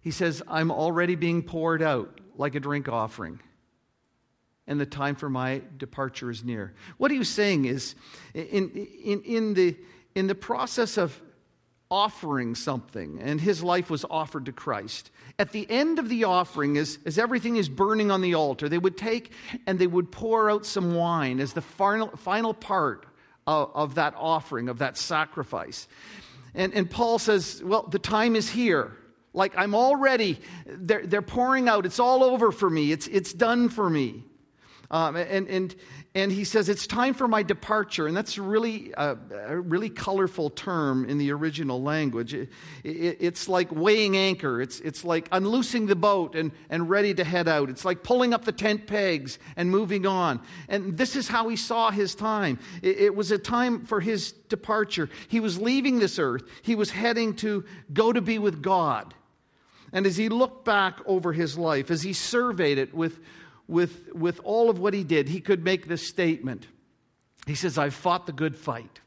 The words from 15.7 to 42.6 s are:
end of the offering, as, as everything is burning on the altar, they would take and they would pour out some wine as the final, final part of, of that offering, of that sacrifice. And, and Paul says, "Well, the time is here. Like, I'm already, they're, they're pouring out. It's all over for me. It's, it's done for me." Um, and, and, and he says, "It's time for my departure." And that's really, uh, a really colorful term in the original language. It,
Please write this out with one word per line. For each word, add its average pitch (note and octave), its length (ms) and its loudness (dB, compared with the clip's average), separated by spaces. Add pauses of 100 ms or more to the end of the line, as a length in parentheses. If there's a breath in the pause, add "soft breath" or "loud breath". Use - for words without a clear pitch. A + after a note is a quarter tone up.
end D4 280 2
of B3 100 -4
the A3+ 160 2
offering, E3+ 540 2
as, D3 260 -2
as D#3 140 -2
everything A#3 380 0
is F#3+ 120 2
burning G3+ 420 2
on F#3+ 120 2
the F3+ 120 2
altar, D3 360 0
they E3+ 80 2
would F3+ 180 0
take A3+ 360 -4 (340 loud breath)
and F#3+ 120 0
they F#3 80 4
would F3+ 260 0
pour A3 380 2
out G#3+ 140 0
some F3+ 300 0
wine E3 460 0
as C3+ 120 -4
the E3 80 -4
final, G#3 560 0
final A3 380 -2
part E3 520 -2 (400 soft breath)
of, D3+ 280 0
of D3 220 -2
that D3 200 0
offering, C#3 540 -2
of A#2+ 80 -8
that C3 180 -4
sacrifice. - 920 -4 (680 loud breath)
And, F#3+ 180 -2
and F3+ 180 0
Paul A#3 280 2
says, G#3 440 0
"Well, G3 200 2
the F3 160 -4
time A3 360 2
is A3 140 0
here. F#3+ 480 0 (360)
Like, F#3+ 240 0
I'm G3+ 200 2
already, B3+ 640 4 (260 loud breath)
they're, F#3+ 400 -2
they're G3+ 160 2
pouring B3+ 460 2
out. G#3 180 4
It's F3+ 140 -2
all B3+ 240 6
over A#3+ 260 6
for G3 180 2
me. D3+ 220 2
It's, D#3 160 -2
it's F#3+ 260 0
done A#3+ 360 4
for A3 200 0
me." B2 360 -2 (640 loud breath)
Um, D#3+ 240 0
and, F#3+ 320 -2
and, F#3 300 -4 (400 loud breath)
and F#3+ 160 0
he G3 100 -2
says, G3+ 260 0
"It's G3+ 200 -2
time B3 260 2
for B3+ 140 0
my A3 160 2
departure." G3+ 640 -2
And E3 80 -2
that's G#3 220 -4
really, G#3+ 540 0
uh, C#3+ 220 0 (320)
a C#3+ 100 -4
really F3+ 320 -2
colorful F3+ 600 -2
term C#3 580 0
in C#3+ 100 0
the C#3+ 120 2
original D3 500 -2
language. C3+ 540 -2
It, B2+ 140 -6 (340 loud breath)